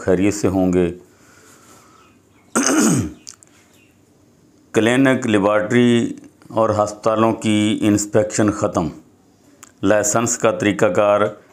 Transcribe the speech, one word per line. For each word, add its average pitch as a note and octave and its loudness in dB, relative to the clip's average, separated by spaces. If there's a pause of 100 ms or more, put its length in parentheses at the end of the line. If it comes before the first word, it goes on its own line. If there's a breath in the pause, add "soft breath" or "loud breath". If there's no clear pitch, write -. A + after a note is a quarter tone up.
खैरियत F#2+ 2
से A2 -2
होंगे। F2+ 2
<clears throat> F2 -10 (3750 soft breath)
क्लिनिक, B2 0
लेबॉर्ट्री A2 0 (360)
और A2 0
हस्पतालों G#2+ 0
की G#2+ 0
इंस्पेक्शन G#2+ 0
ख़त्म। G2+ -4 (920 loud breath)
लाइसेंस G#2+ 0
का A2+ 0
तरीक़ाकार G#2 0 (160)